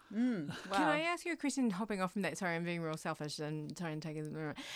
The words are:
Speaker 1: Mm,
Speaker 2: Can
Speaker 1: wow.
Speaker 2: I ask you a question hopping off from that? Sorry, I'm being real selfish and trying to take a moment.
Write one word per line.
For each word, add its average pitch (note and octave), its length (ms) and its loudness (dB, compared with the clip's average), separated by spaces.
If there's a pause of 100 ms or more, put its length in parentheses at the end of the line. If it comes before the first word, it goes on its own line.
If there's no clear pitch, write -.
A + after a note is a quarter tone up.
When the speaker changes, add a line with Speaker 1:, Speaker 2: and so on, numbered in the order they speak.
(140)
Speaker 1:
Mm, G#3+ 400 2 (180)
Speaker 2:
Can D4 160 6
Speaker 1:
wow. D4+ 40 6
Speaker 2:
I D4+ 100 4
ask E4+ 240 0
you F4 80 0
a - 40 -4
question C4 340 2
hopping G3 300 0
off F#3 120 2
from G#3 100 2
that? E3 140 0
Sorry, F3 180 2
I'm E3+ 100 0
being E3+ 160 0
real D#3 160 -2
selfish D#3 420 -4
and D3+ 360 -4
trying D#3 260 -4
to E3 60 -6
take D#3 100 -4
a D#3 60 -4
moment. D3+ 340 -4 (180)